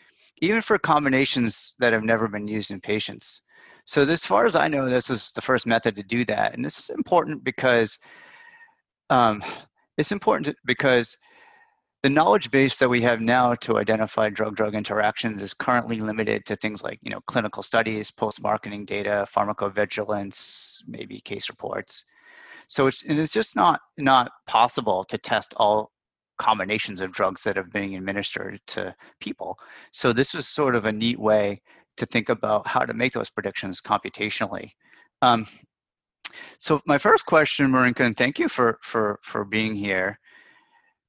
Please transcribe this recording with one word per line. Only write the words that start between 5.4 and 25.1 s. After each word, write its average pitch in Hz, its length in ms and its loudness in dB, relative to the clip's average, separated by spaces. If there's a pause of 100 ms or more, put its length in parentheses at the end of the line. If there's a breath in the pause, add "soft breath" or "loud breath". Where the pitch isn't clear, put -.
first 127 260 2
method 113 300 2
to 101 80 -10
do 117 220 -2
that. - 280 0
And 120 100 -6
this 151 140 -6
is - 120 -10
important 156 520 0
because, 120 560 2 (1120 loud breath)
um, 113 320 4 (560 loud breath)
it's 156 140 0
important 202 340 0
to, 147 80 -4 (100)
because 123 520 2 (880 soft breath)
the 135 40 6
knowledge 160 440 4
base 135 260 4
that 131 100 6
we 123 120 4
have 117 200 2
now 120 360 4
to 110 220 0
identify 110 500 0
drug-drug 107 480 -2
interactions 104 680 -2
is 98 100 -6
currently 117 460 -2
limited 107 480 -4
to 104 80 -4
things 107 300 -8
like, - 180 -10
you - 80 -10
know, - 160 -8
clinical 107 340 -4
studies, 110 520 -2
post-marketing 104 720 -4
data, 101 440 -4
pharmacovigilance, 101 1500 -4 (100)
maybe - 320 -12
case - 300 -8
reports. - 560 -10 (640 loud breath)
So 139 180 2
it's, - 160 -2
and 147 160 -2
it's 156 140 -2
just - 240 -2
not, 180 240 4 (180)
not 131 320 4 (160)
possible 110 560 2
to 101 160 -6